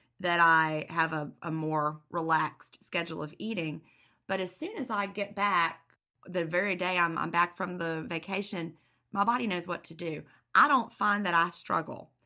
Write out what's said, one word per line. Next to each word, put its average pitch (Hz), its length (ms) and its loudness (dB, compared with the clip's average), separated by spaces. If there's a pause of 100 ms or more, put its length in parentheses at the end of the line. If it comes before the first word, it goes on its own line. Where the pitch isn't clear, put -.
(220)
that 175 180 2
I 160 500 6
have 165 240 0
a, 151 200 -2 (100)
a 165 80 -4
more 156 480 0 (120)
relaxed 160 760 -2
schedule 170 360 -4
of 151 180 -6
eating. 170 440 -4 (460)
But 190 100 0
as 180 180 -4
soon 403 220 -8
as 240 120 -6
I 202 160 -2
get 196 280 -6
back, 185 460 2 (460)
the 175 180 -2
very 180 320 0
day 180 220 0
I'm, 165 200 2
I'm 165 120 -2
back 170 260 2
from 180 220 -4
the 165 300 -4
vacation, 170 640 -6 (380)
my 202 120 0
body 240 220 0
knows 180 200 -2
what 180 180 -8
to 165 100 -12
do. 160 280 -8 (320)
I 240 140 8
don't 269 240 4
find 208 340 0
that 175 80 2
I 170 160 6
struggle. - 600 -4 (160)